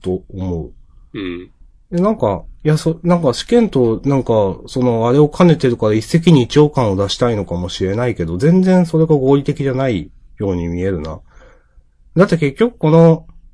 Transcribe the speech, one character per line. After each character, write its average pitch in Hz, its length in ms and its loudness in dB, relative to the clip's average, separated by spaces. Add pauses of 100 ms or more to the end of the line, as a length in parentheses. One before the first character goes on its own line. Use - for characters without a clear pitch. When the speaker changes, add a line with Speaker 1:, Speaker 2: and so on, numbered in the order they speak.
Speaker 1:
と 92 260 -6
思 90 360 -8
う。 - 100 -18 (380)
Speaker 2:
う 110 80 -12
ん。 90 320 -12 (400)
Speaker 1:
で、 175 100 -2
な 208 80 2
ん 214 80 -4
か、 107 260 -2 (200)
い 151 40 0
や、 156 80 2
そ-、 160 280 -4
な 175 120 2
ん 170 60 -4
か 127 100 2
試 - 140 -8
験 233 240 2
と、 117 340 0
な 139 120 0
ん 123 80 -2
か、 104 420 0
そ - 160 -6
の、 117 260 0
あ 123 40 2
れ 143 80 4
を 151 80 4
兼 175 180 2
ね 160 80 6
て 139 140 0
る 117 80 -2
か 110 100 -2
ら 107 80 2
一 113 100 -2 (120)
石 170 160 4
二 123 160 4
鳥 147 240 4
感 120 180 0
を 95 60 -2
出 98 120 -2
し - 100 -6
た 120 120 0
い 110 60 -2
の 95 100 -6
か 90 80 -8
も 87 140 -6
し - 160 -6
れ 95 100 -2
な 123 140 -2
い 110 80 -6
け 87 80 -4
ど、 85 140 -6
全 170 240 4
然 180 240 2
そ 165 120 -2
れ 160 80 2
が 160 80 2
合 135 220 2
理 139 80 -2
的 143 180 -4
じ 135 80 -2
ゃ 123 40 -4
な 135 140 -2
い 92 220 -4 (280)
よ 101 120 -4
う 90 60 -2
に 85 100 -4
見 87 140 -6
え 95 100 -2
る 87 100 -4
な。 76 200 -12 (960)
だ 175 80 2
っ - 40 0
て 180 80 -2
結 147 220 -4
局 240 200 -2
こ 156 120 -2
の、 165 380 4 (260)